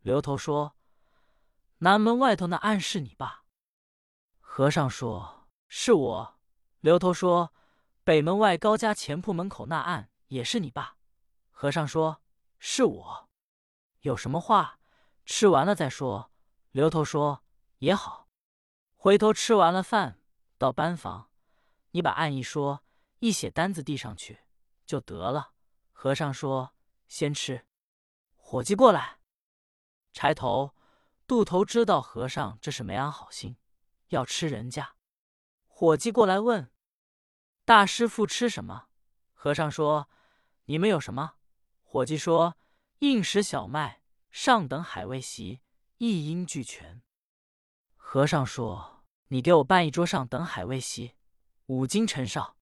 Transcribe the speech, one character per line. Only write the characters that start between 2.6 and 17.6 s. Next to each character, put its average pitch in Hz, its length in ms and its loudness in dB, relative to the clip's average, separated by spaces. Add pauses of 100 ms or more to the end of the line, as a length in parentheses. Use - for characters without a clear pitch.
是 180 200 -4
你 131 160 -10
吧？” - 300 -12 (920)
和 - 300 0
尚 147 180 0
说 - 600 -10 (200)
：“是 - 260 2
我。” 123 420 0 (460)
刘 160 160 6
头 180 160 2
说 175 400 0 (520)
：“北 156 160 6
门 170 160 0
外 208 200 4
高 214 200 2
家 220 160 0
钱 156 280 -6
铺 202 120 -4
门 175 160 -4
口 - 160 -14
那 156 140 -4
案 147 300 -6 (180)
也 127 140 -8
是 214 200 -2
你 135 100 -8
吧？” - 240 -12 (560)
和 - 180 -4
尚 151 160 -2
说 160 360 -2 (360)
：“是 - 280 0
我。 - 440 -6 (720)
”“有 131 140 -2
什 123 160 -8
么 156 80 -4
话， 190 400 0 (460)
吃 - 240 4
完 147 160 6
了 202 100 2
再 147 140 -2
说。” 123 420 -6 (400)
刘 147 180 2
头 160 140 0
说 147 400 -2 (360)